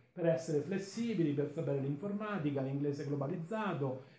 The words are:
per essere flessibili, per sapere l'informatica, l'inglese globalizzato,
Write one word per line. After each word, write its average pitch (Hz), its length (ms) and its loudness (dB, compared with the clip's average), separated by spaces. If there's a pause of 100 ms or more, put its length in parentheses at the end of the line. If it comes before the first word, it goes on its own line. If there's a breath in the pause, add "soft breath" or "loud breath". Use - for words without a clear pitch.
(120)
per 175 140 -2
essere 160 340 4
flessibili, 190 720 0
per 143 200 0
sapere 139 260 0
l'informatica, 160 840 0
l'inglese 143 440 0
globalizzato, 151 1000 -2 (160 loud breath)